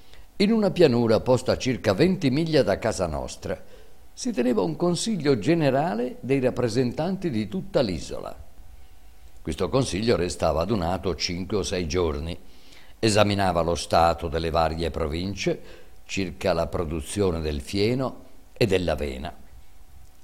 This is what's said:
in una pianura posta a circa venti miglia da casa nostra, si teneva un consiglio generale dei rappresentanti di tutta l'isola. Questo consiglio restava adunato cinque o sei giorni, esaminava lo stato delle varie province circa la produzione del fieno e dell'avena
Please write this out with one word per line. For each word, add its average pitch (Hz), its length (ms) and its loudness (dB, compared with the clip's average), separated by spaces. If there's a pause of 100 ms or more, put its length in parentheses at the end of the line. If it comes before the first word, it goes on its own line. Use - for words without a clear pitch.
(380)
in 208 140 4
una 208 200 4
pianura 120 500 6
posta 120 320 4
a 90 40 2
circa 113 360 0
venti 156 360 2
miglia 151 340 4
da 95 140 2
casa 95 300 -2
nostra, 73 540 -6 (520)
si - 180 -4
teneva 233 300 2
un 170 140 0
consiglio 170 640 2
generale 160 840 2
dei 135 180 2
rappresentanti 127 880 0
di 107 180 -2
tutta 175 340 0
l'isola. 73 540 -4 (1080)
Questo 78 280 -2
consiglio 113 460 2
restava 82 460 0
adunato 92 540 0
cinque 90 420 -4
o 92 60 0
sei 90 240 -2
giorni, 78 500 -2 (600)
esaminava 98 600 4
lo 85 140 2
stato 85 520 4
delle 80 220 -2
varie 80 400 2
province 90 960 -4 (220)
circa 90 480 -2
la 82 140 0
produzione 82 760 -2
del 76 200 -2
fieno 117 640 -2 (300)
e 123 120 4
dell'avena 78 800 -2 (800)